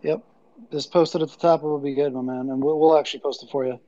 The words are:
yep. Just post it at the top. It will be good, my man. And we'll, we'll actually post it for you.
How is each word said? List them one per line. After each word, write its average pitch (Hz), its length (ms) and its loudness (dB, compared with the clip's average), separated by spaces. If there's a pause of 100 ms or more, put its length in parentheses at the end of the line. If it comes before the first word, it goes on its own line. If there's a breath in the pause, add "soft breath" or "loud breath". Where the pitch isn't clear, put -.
yep. 156 220 -4 (480)
Just 143 200 -8
post 165 240 2
it 165 60 -2
at 151 80 -2
the - 80 -20
top. 165 240 2
It 151 60 -6
will 151 100 -2
be 139 160 -4
good, 139 200 0
my 131 80 -8
man. 127 280 -6
And 131 140 -4
we'll, 151 160 0
we'll 160 180 6
actually 143 220 -2
post 135 240 -6
it 120 80 -20
for 135 140 -2
you. 127 80 -4 (140)